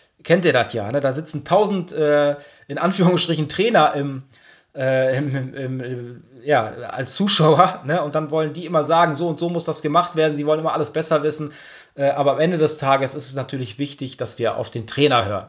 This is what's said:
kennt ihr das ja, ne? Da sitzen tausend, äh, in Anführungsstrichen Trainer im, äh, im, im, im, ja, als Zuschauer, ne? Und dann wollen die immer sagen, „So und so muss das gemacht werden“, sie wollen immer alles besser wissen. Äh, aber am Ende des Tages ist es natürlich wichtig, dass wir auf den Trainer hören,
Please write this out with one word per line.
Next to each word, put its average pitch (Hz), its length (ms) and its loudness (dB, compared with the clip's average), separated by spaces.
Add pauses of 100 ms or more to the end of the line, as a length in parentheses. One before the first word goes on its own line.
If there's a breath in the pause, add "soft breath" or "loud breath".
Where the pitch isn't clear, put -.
(240 loud breath)
kennt 175 220 4
ihr 151 80 4
das 117 180 2
ja, 107 180 -4
ne? 135 120 -2
Da 135 100 0
sitzen 139 320 -6
tausend, 190 480 2
äh, 147 460 2 (320 loud breath)
in 143 80 -8
Anführungsstrichen 170 720 2
Trainer 185 440 4
im, 139 300 -6 (520 soft breath)
äh, 131 420 0
im, 135 380 -4
im, 131 260 -6
im, 123 420 -10 (200)
ja, 131 200 4
als 120 520 -6
Zuschauer, 175 720 4
ne? 156 180 0
Und 147 100 -6
dann 156 160 -2
wollen 156 240 -2
die 165 140 -12
immer 160 160 2
sagen, 160 320 2
„So 170 120 -2
und 156 120 -4
so 170 100 -2
muss 170 160 -4
das 151 160 -2
gemacht 160 340 0
werden“, 156 200 2
sie 147 100 -4
wollen 156 140 2
immer 160 140 -2
alles 147 180 -4
besser 156 320 0
wissen. 147 280 -4 (440 loud breath)
Äh, 139 160 0
aber 139 220 2
am 127 60 -2
Ende 165 200 2
des 151 180 2
Tages 135 380 0
ist 147 140 -8
es 135 60 -8
natürlich 131 440 -8
wichtig, 139 380 -8
dass - 200 -6
wir 113 200 -2
auf - 120 -6
den 113 160 -8
Trainer 131 400 2
hören, 98 240 -6